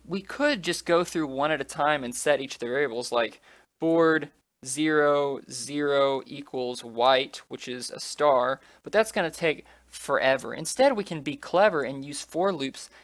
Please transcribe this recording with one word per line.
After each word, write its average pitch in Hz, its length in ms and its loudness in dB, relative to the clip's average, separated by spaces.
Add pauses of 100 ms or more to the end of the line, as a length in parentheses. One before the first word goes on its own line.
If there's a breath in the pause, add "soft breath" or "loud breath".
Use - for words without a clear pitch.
we 190 160 -6
could 277 420 -2
just 165 220 -4
go 175 200 4
through 160 220 -2
one 139 240 -2
at 147 100 0
a 139 40 -4
time 147 400 0
and 120 100 -8
set 147 240 2
each 135 180 -8
of - 40 -20
the 120 60 -4
variables, 123 440 -2
like 117 300 0 (400 soft breath)
board 160 480 4 (380)
zero, 147 760 2 (100)
zero 139 760 0
equals 127 580 -8
white, 131 640 2
which - 180 -12
is 123 240 -10
a - 80 -12
star, 131 640 0 (220 soft breath)
but - 100 -10
that's 214 180 2
gonna 175 200 -2
take 156 340 -2 (240 soft breath)
forever. 131 640 0
Instead, 254 400 0
we 208 100 -2
can 160 200 -8
be 143 120 -6
clever 180 460 2
and 135 240 -6
use 147 160 -10
for 185 320 -2
loops, 135 380 -8 (140 loud breath)